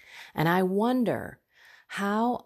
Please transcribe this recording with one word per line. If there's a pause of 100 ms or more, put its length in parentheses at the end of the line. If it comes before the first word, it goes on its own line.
(340)
And
I
wonder (480)
how